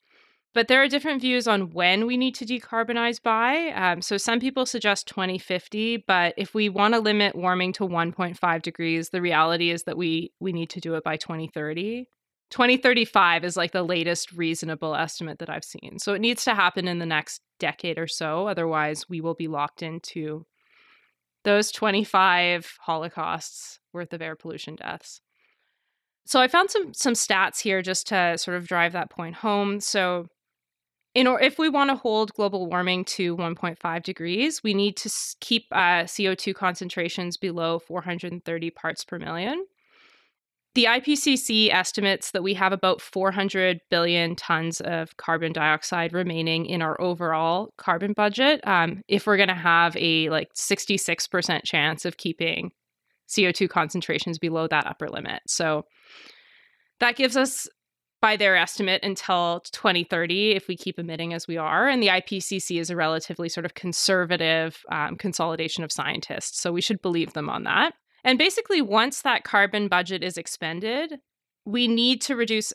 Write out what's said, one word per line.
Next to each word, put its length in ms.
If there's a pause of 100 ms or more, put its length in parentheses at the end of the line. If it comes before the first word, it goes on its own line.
(540)
But 140
there 160
are 60
different 320
views 260
on 220
when 360
we 120
need 180
to 100
decarbonize 800
by. 460
Um, 320
so 160
some 240
people 240
suggest 420
twenty 300
fifty, 580
but 400
if 180
we 140
wanna 320
limit 380
warming 360
to 120
one 260
point 260
five 240
degrees, 500
the 100
reality 480
is 140
that 120
we, 460
we 100
need 200
to 100
do 140
it 100
by 100
twenty 320
thirty. 640 (400)
Twenty 260
thirty-five 720
is, 100
like, 160
the 100
latest 520
reasonable 600
estimate 460
that 100
I've 140
seen. 360
So 140
it 60
needs 240
to 100
happen 320
in 140
the 60
next 340 (200)
decade 380
or 100
so. 400
Otherwise, 600
we 140
will 140
be 120
locked 340
into 640 (1000)
those 260
twenty-five 1120
holocausts 1000 (140)
worth 180
of 100
air 140
pollution 400
deaths. 460 (1040)
So 160
I 80
found 200
some, 240
some 200
stats 480
here 200
just 260
to 300
sort 200
of 100
drive 240
that 180
point 260
home. 440
So 480 (880)
in 120
or-, 140
if 160
we 100
wanna 280
hold 380
global 340
warming 380
to 280
one 220
point 240
five 240
degrees, 580
we 120
need 240
to 100
s-, 320
keep, 320
uh, 340
C 220
O 80
two 180
concentrations 840
below 420
four 220
hundred 320
and 100
thirty 260
parts 360
per 120
million. 480 (1080)
The 140
I 140
P 160
C 180
C 340
estimates 600
that 120
we 100
have 180
about 300
four 300
hundred 580
billion 480
tons 420
of 380
carbon 340
dioxide 640
remaining 520
in 160
our 200
overall 760
carbon 360
budget, 520
um, 440
if 180
we're 80
gonna 180
have 440
a, 320
like, 240
sixty-six 760
percent 380
chance 400
of 100
keeping 560 (560)
C 200
O 40
two 160
concentrations 720
below 280
that 200
upper 220
limit. 360
So 380 (1200)
that 160
gives 180
us, 320 (540)
by 160
their 180
estimate, 480
until 600 (100)
twenty 320
thirty 460
if 180
we 80
keep 200
emitting 360
as 160
we 80
are. 320
And 120
the 100
I 100
P 180
C 200
C 200
is 100
a 60
relatively 540
sort 160
of 80
conservative, 1160
um, 280
consolidation 640
of 80
scientists. 680
So 100
we 80
should 220
believe 320
them 160
on 140
that. 300 (300)
And 140
basically, 460
once 400
that 200
carbon 440
budget 360
is 140
expended, 800 (500)
we 220
need 340
to 140
reduce 400